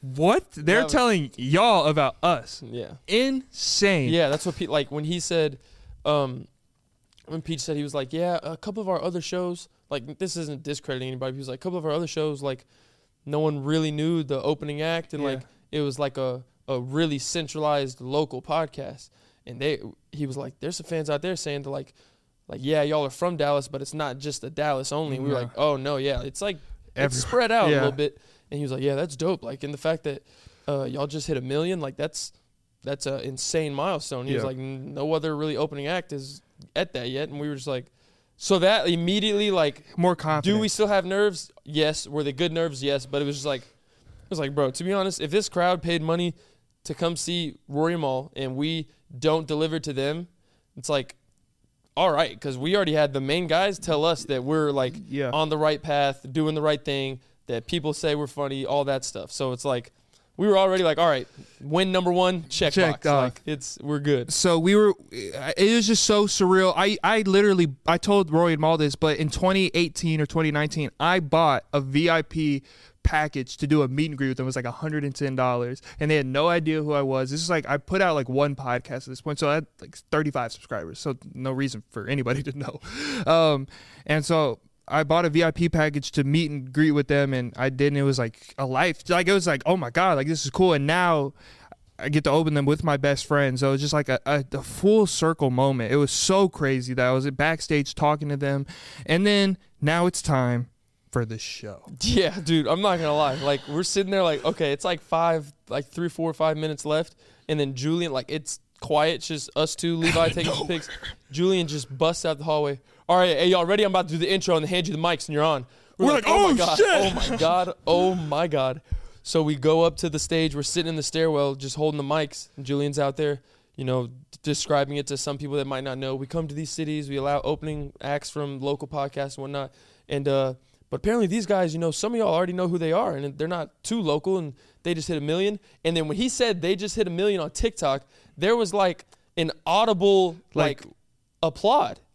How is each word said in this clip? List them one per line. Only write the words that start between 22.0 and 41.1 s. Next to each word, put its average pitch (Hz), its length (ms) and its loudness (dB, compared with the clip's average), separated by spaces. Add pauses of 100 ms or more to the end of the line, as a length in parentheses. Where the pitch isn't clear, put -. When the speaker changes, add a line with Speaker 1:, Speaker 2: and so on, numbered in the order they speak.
Speaker 2:
like, - 160 -12
yeah, 151 200 2
y'all 151 220 0
are 135 60 -4
from 175 260 -4
Dallas, 143 300 0
but 143 140 -10
it's 139 120 -12
not 143 240 -6
just 139 240 -8
the - 80 -10
Dallas 147 420 -2
only." 147 260 -4
And 135 80 -4
we 143 60 0
were 135 60 0
Speaker 1:
Yeah. 123 60 -2
Speaker 2:
like, 120 140 -10
"Oh, 147 200 2
no, 139 200 -4
yeah, 135 240 -2
it's, 131 200 -10
like, 196 160 -4 (380)
it's - 0 -
Speaker 1:
Everywhere. 131 260 -2
Speaker 2:
spread 233 300 2
out 220 180 4
Speaker 1:
Yeah. 151 60 4
Speaker 2:
a - 20 4
little 135 140 2
bit." 143 260 -4 (340)
And - 60 -8
he 147 60 -4
was 135 80 -4
like, 131 100 -6
"Yeah, 139 140 0
that's 147 200 -4
dope. 170 280 -2
Like, - 200 -10
and 143 100 -8
the 143 40 -12
fact 160 280 -2
that, 143 180 -6 (440)
uh, 139 160 -2
y'all 131 240 -4
just 143 200 -8
hit 151 100 0
a 123 40 -4
million, 156 380 -2
like, 135 180 -8
that's, - 340 -8 (520)
that's 139 220 -6
a 135 160 -4
insane 143 540 -4
milestone." 143 520 -4
He 139 60 -2
was 120 80 -2
Speaker 1:
Yeah. 123 60 -4
Speaker 2:
like, 131 100 -8
N-, 135 380 -10
no 143 180 -2
other 156 220 -2
really 151 220 -4
opening 143 300 -4
act 175 260 -4
is 139 280 -12 (340)
at - 180 -4
that 123 160 -6
yet. 135 200 -4
And 147 100 -10
we 147 100 -6
were 147 60 -6
just 131 120 -10
like, 127 180 -4 (520)
so 190 220 2
that 185 280 4
immediately, 202 640 2
like, 160 320 0 (140)
Speaker 1:
More 175 180 4
Speaker 2:
do - 60 -14
Speaker 1:
confident. 156 400 2
Speaker 2:
we 220 80 0
still 214 180 0
have 196 180 2
nerves? 196 460 0 (140)